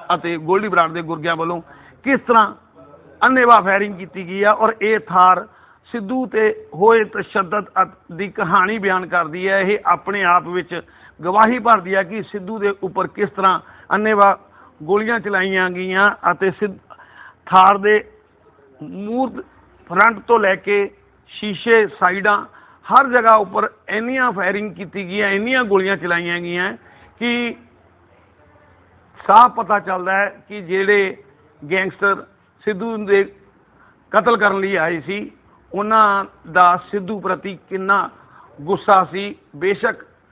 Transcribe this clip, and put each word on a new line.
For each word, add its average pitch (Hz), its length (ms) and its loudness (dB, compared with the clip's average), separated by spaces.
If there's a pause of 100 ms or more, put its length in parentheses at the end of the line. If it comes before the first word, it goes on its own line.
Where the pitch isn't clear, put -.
(160)
ਅਤੇ 170 220 -6
ਗੋਲਡੀ 185 300 0
ਬਰਾੜ 175 220 2
ਦੇ 165 120 -8
ਗੁਰਗਿਆਂ 165 340 -6
ਵੱਲੋਂ 165 260 -6 (420)
ਕਿਸ 269 240 0
ਤਰ੍ਹਾਂ 220 280 4 (680)
ਅੰਨ੍ਹੇਵਾਹ 240 380 6
ਫਾਇਰਿੰਗ 202 340 0
ਕੀਤੀ 180 320 -14
ਗਈ 196 160 -4
ਆ 208 80 4
ਔਰ 220 300 0
ਇਹ 214 180 0
ਥਾਰ 180 480 4 (440)
ਸਿੱਧੂ 240 340 -6
'ਤੇ 214 500 -2
ਹੋਏ 220 280 4
ਤਸ਼ੱਦਦ 202 600 -4 (160)
ਅਤ-, - 340 -6
ਦੀ 190 120 -6
ਕਹਾਣੀ 196 520 0
ਬਿਆਨ 185 260 -2
ਕਰਦੀ 175 420 -4
ਹੈ। 196 120 2
ਇਹ 196 260 0
ਆਪਣੇ 190 380 -2
ਆਪ 175 240 2
ਵਿੱਚ 175 340 -6 (420)
ਗਵਾਹੀ 220 360 2
ਭਰਦੀ 202 360 0
ਹੈ 196 80 2
ਕਿ 190 200 -8
ਸਿੱਧੂ 208 360 -10
ਦੇ 202 140 0 (100)
ਉੱਪਰ 185 240 -4
ਕਿਸ 202 220 -4
ਤਰ੍ਹਾਂ 190 300 0 (320)
ਅੰਨ੍ਹੇਵਾਹ 202 440 2 (480)
ਗੋਲੀਆਂ 214 360 -2
ਚਲਾਈਆਂ 190 500 -2
ਗਈਆਂ 185 640 0
ਅਤੇ 190 200 -2
ਸਿੱਧ-, 196 260 -6 (680)
ਥਾਰ 185 320 6
ਦੇ 208 260 2 (800)
ਮੂਰਤ 208 640 -6 (440)
ਫਰੰਟ 202 300 2
ਤੋਂ 233 200 2
ਲੈ 196 160 2
ਕੇ 202 340 -2 (380)
ਸ਼ੀਸ਼ੇ, 214 600 0
ਸਾਈਡਾਂ, 196 580 -2 (400)
ਹਰ 262 220 4
ਜਗ੍ਹਾ 233 280 6
ਉੱਪਰ 208 340 0 (200)
ਇੰਨੀਆਂ 247 420 -2
ਫਾਇਰਿੰਗ 196 420 -4
ਕੀਤੀ 180 340 -10
ਗਈਆਂ, 202 220 -2
ਇੰਨੀਆਂ 233 340 0
ਗੋਲੀਆਂ 196 340 0
ਚਲਾਈਆਂ 170 420 -4
ਗਈਆਂ 175 340 -6 (460)
ਕਿ 240 360 -4 (1700)
ਸਾਫ਼ 240 260 6
ਪਤਾ 214 260 -2
ਚੱਲਦਾ 185 380 -4
ਹੈ 202 300 -4
ਕਿ 208 140 -14
ਜਿਹੜੇ 190 560 0 (540)
ਗੈਂਗਸਟਰ 190 540 -2 (400)
ਸਿੱਧੂ 214 320 -6
ਦੇ 202 260 0 (880)
ਕਤਲ 220 260 2
ਕਰਨ 196 220 0
ਲਈ 190 160 -2
ਆਏ 165 260 -2
ਸੀ, 196 300 -10 (400)
ਉਹਨਾਂ 208 540 2 (260)
ਦਾ 180 260 4 (140)
ਸਿੱਧੂ 202 280 -6
ਪ੍ਰਤੀ 185 400 -8 (100)
ਕਿੰਨਾ 190 400 -2 (520)
ਗੁੱਸਾ 185 500 2
ਸੀ। 202 240 -8 (200)
ਬੇਸ਼ੱਕ 196 420 -2 (340)